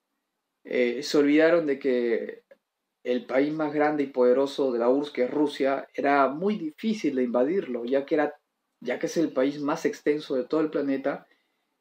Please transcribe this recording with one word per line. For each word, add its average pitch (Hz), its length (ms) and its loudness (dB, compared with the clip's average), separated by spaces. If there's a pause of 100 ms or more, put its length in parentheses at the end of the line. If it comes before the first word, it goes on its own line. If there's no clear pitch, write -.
(640)
eh, 123 380 0
se 156 160 0
olvidaron 156 480 4
de 139 120 0
que 120 680 -2 (580)
el 123 240 -2
país 143 260 0
más 156 200 -2
grande 147 320 0
y 135 40 -6
poderoso 131 640 2
de 120 60 -2
la 117 120 2
urss, 143 200 0
que 123 140 -2
es 123 60 -4
Rusia, 143 640 -2
era 139 340 2
muy 190 280 -2
difícil 165 580 -4
de 127 100 0
invadirlo, 123 600 -2
ya 135 200 0
que 160 120 -4
era, 147 180 0 (460)
ya 117 180 -6
que - 80 -6
es - 100 -4
el 151 160 0
país 143 280 0
más 147 240 -4
extenso 151 520 -2
de 123 80 -2
todo 156 160 -2
el 156 100 0
planeta, 139 560 -2 (540)